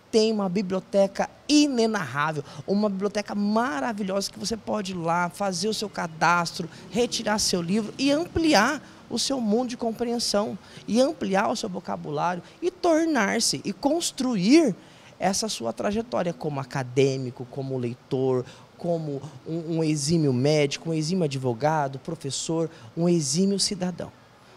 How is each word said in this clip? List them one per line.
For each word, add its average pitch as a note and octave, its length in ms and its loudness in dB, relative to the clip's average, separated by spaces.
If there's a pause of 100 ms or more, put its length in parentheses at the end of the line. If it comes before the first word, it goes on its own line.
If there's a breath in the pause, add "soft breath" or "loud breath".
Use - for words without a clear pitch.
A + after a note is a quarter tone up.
(120)
tem A3 180 4
uma G#3 160 0
biblioteca F#3+ 840 0 (200)
inenarrável, G#3+ 960 2 (220 loud breath)
uma G#3 240 2
biblioteca G3+ 440 -4
maravilhosa G#3+ 960 0
que - 80 -16
você A3 200 -6
pode G#3 340 -4
ir F#3 40 -6
lá, E3+ 340 0
fazer F#3+ 380 -2
o G#3+ 60 -2
seu G#3 140 -4
cadastro, E3+ 800 0 (220 loud breath)
retirar A3 480 -2
seu F3+ 240 0
livro G3+ 360 -2
e C#4 120 2
ampliar D4 720 2 (260 loud breath)
o A#3 100 -4
seu C4+ 220 -2
mundo A3+ 300 2
de A#3+ 60 -8
compreensão, A3+ 800 -2 (300 loud breath)
e G#3+ 140 2
ampliar A#3 500 2
o B3 60 -2
seu A3 120 -6
vocabulário, F3 760 -4 (180 loud breath)
e F4 100 -2
tornar-se, C#4 920 2
e G3+ 80 -4
construir B3+ 1000 4 (440 loud breath)
essa G3 300 0
sua A3+ 240 -4
trajetória G3+ 600 -2
como D3 280 -4
acadêmico, C3 920 0
como C3+ 280 -6
leitor, B2+ 640 0 (320 loud breath)
como D#3 460 -4 (240 loud breath)
um, D#3+ 320 -4
um D#3+ 60 0
exímio D#3 480 2
médico, D3 580 2
um E3 40 0
exímio D#3+ 300 0
advogado, C3+ 760 0
professor, D#3+ 680 -4 (280 loud breath)
um E3+ 120 2
exímio F3 500 2
cidadão. F3+ 540 -4 (440 loud breath)